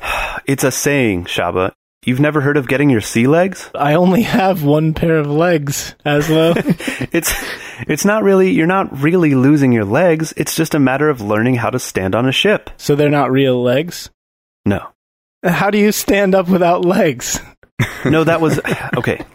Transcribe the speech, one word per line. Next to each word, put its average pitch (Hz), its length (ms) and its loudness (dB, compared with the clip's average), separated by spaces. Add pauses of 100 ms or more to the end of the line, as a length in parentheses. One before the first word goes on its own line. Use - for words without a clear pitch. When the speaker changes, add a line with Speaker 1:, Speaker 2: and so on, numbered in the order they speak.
Speaker 1:
<sighs> - 440 -8
It's 139 180 -2
a 127 80 0
saying, 117 540 -2
Shaba. 90 460 -2 (320)
You've 127 140 -2
never 151 220 2
heard 143 160 0
of 135 100 0
getting 139 240 2
your 113 100 2
sea 117 280 0
legs? 180 480 0
Speaker 2:
I 147 180 0
only 180 280 2
have 190 420 0
one 156 280 2
pair 160 260 0
of 143 100 -2
legs, 151 640 -2 (100)
Aslo. 156 520 2 (520)
Speaker 1:
<laughs> - 40 -8
It's, 170 200 -2 (540)
it's 151 180 -2
not 208 200 2
really, 190 260 4
you're 160 160 2
not 185 340 -2
really 156 360 2
losing 135 340 4
your 113 140 2
legs. 160 520 0
It's - 200 -6
just 165 180 -2
a 151 60 2
matter 135 280 2
of 131 120 -2
learning 107 360 0
how 113 140 -2
to 123 80 -2
stand 95 380 -2
on 123 100 2
a 131 60 0
ship. - 440 0
Speaker 2:
So 147 200 0
they're 147 140 2
not 143 200 0
real 131 320 2
legs? 135 480 -2 (560)
Speaker 1:
No. 101 220 -2 (560)
Speaker 2:
How 185 260 0
do 208 80 0
you 208 140 4
stand 196 420 0
up 185 140 2
without 180 360 2
legs? 175 600 0
<laughs> - 60 -20 (540)
Speaker 1:
No, 156 200 2
that 165 160 0
was, 156 180 0 (200)
<sighs> - 180 -6
okay, 120 280 -4 (100)